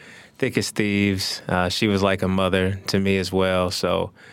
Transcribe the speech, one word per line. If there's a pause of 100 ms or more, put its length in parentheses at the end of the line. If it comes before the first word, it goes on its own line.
(380)
thick
as
thieves.
Uh,
she
was
like
a
mother (100)
to
me
as
well.
So, (220)